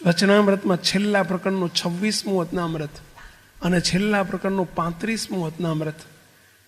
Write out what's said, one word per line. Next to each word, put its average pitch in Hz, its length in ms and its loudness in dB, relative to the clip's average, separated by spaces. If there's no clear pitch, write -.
વચનામૃતમાં 196 760 4
છેલ્લા 202 400 2
પ્રકરણનું 185 480 -2
છવ્વીસમું 196 680 -2
વચનામૃત 165 580 -4
અને 180 180 2
છેલ્લા 196 440 2
પ્રકરણનું 190 500 -2
પાંત્રીસમું 180 720 -4
વચનામૃત, 160 560 -4